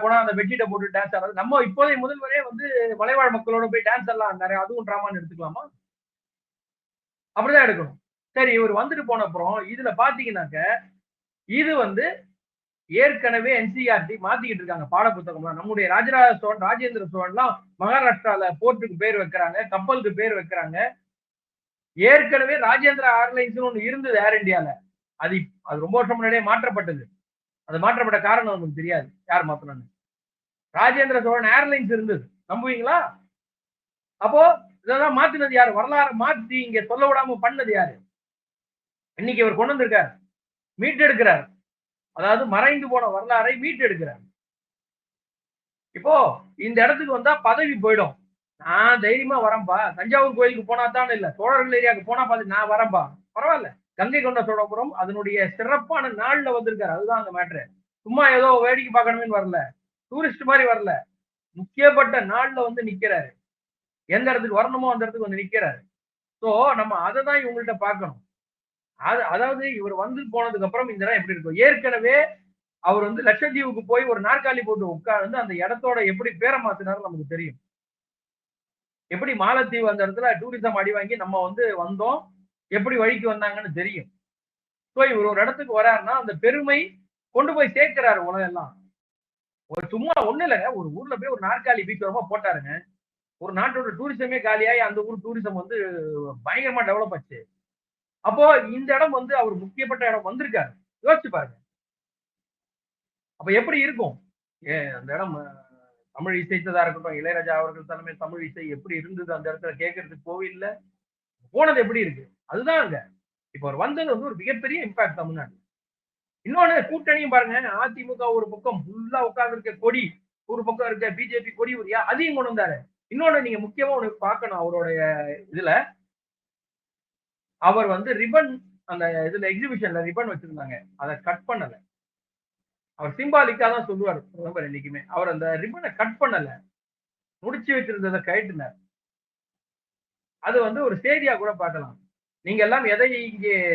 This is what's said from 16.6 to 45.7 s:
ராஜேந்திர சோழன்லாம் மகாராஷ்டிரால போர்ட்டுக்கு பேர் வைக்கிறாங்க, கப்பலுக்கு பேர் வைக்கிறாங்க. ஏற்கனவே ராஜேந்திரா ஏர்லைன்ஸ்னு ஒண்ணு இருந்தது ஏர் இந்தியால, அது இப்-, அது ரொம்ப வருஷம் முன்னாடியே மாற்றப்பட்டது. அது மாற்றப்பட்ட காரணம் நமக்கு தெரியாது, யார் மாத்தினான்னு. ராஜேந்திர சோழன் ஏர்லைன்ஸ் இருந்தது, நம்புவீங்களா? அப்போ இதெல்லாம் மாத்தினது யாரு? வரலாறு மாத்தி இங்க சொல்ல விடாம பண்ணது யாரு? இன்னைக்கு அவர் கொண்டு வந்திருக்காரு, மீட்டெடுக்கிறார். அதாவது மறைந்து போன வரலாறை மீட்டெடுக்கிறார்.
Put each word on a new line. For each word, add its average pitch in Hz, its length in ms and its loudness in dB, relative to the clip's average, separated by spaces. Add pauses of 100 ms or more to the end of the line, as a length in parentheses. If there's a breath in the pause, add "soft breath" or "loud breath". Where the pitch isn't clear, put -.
ராஜேந்திர 233 460 -4
சோழன்லாம் 190 400 -2 (280)
மகாராஷ்டிரால 214 680 0 (120)
போர்ட்டுக்கு 220 420 0
பேர் 214 180 0
வைக்கிறாங்க, 175 360 -2 (160)
கப்பலுக்கு 202 480 -2
பேர் 220 180 -2
வைக்கிறாங்க. 165 380 -8 (1200)
ஏற்கனவே 269 580 6 (120)
ராஜேந்திரா 269 420 4 (120)
ஏர்லைன்ஸ்னு 247 460 -2
ஒண்ணு 226 220 -4
இருந்தது 262 360 -2
ஏர் 214 140 4
இந்தியால, 180 300 0 (500)
அது 170 200 -4
இப்-, 151 140 -10 (160)
அது 151 160 -6
ரொம்ப 190 120 -4
வருஷம் 240 220 2
முன்னாடியே 226 300 0
மாற்றப்பட்டது. 190 540 -2 (680)
அது 160 160 -6
மாற்றப்பட்ட 226 420 2
காரணம் 220 280 2
நமக்கு 160 260 -8
தெரியாது, 160 260 -4 (240)
யார் 170 200 2
மாத்தினான்னு. 139 340 -12 (880)
ராஜேந்திர 254 520 4
சோழன் 233 300 4
ஏர்லைன்ஸ் 277 400 2
இருந்தது, 208 280 -2 (260)
நம்புவீங்களா? 233 460 0 (1200)
அப்போ 285 220 6 (400)
இதெல்லாம் 269 360 2
மாத்தினது 285 360 4
யாரு? 247 220 8
வரலாறு 269 440 2
மாத்தி 254 360 0 (100)
இங்க 220 220 0
சொல்ல 254 180 2
விடாம 269 280 2 (100)
பண்ணது 247 320 0
யாரு? 185 180 0 (1200)
இன்னைக்கு 233 240 0
அவர் 208 140 2
கொண்டு 240 160 2
வந்திருக்காரு, 214 380 4 (680)
மீட்டெடுக்கிறார். 233 640 4 (760)
அதாவது 214 260 2 (100)
மறைந்து 277 380 4
போன 240 240 2
வரலாறை 233 360 2 (120)
மீட்டெடுக்கிறார். 214 580 -2 (1800)